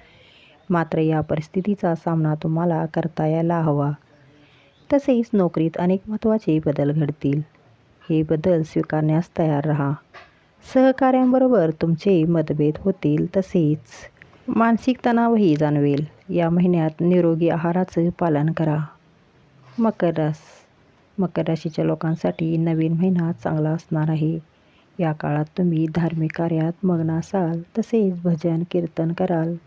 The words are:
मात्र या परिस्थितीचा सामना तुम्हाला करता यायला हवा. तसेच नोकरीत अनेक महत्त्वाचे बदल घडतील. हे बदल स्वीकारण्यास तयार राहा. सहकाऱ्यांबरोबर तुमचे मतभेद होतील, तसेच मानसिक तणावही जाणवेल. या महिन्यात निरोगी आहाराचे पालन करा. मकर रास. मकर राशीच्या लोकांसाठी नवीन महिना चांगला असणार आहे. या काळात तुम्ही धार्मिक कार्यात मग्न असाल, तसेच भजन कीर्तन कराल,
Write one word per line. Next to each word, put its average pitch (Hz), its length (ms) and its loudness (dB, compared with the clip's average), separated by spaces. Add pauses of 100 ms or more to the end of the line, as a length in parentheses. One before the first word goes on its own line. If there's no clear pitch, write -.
(720)
मात्र 160 280 0
या 156 220 0
परिस्थितीचा 175 760 -2
सामना 160 400 -2
तुम्हाला 160 520 -2
करता 160 400 -4
यायला 165 340 0
हवा. 147 300 0 (1040)
तसेच 269 400 2
नोकरीत 165 460 0
अनेक 185 300 0
महत्त्वाचे 214 580 0
बदल 147 260 0
घडतील. 147 500 -2 (680)
हे 160 120 2
बदल 160 400 0
स्वीकारण्यास 156 760 -2
तयार 151 260 0
राहा. 143 280 0 (800)
सहकाऱ्यांबरोबर 254 960 4
तुमचे 165 540 2
मतभेद 156 540 0
होतील, 165 480 0 (100)
तसेच 160 440 0 (680)
मानसिक 233 580 0
तणावही 233 500 2
जाणवेल. 147 580 0 (140)
या 170 220 0
महिन्यात 175 400 2 (100)
निरोगी 170 480 2
आहाराचे 170 720 0
पालन 156 320 0
करा. 156 280 -2 (1000)
मकर 214 360 0
रास. 156 220 -2 (800)
मकर 175 300 -2
राशीच्या 165 360 -4
लोकांसाठी 165 720 -2
नवीन 160 360 0
महिना 170 400 0
चांगला 156 380 -2
असणार 160 400 -2
आहे. 156 280 -2 (640)
या 160 120 -2
काळात 151 320 -4 (140)
तुम्ही 160 360 0
धार्मिक 160 420 -2
कार्यात 165 500 -2
मग्न 165 240 0
असाल, 165 500 -2 (180)
तसेच 196 440 0
भजन 170 480 0
कीर्तन 165 420 -2
कराल, 170 420 -2 (120)